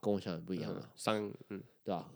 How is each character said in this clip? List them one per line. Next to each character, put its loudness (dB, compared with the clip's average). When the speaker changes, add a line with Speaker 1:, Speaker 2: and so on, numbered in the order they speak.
Speaker 1:
跟 6
我 4
想 -2
的 -4
不 -4
一 0
样 -2
啊。 -4
Speaker 2:
嗯， -12
上， 2
嗯。 -6
Speaker 1:
对 0
啊， -2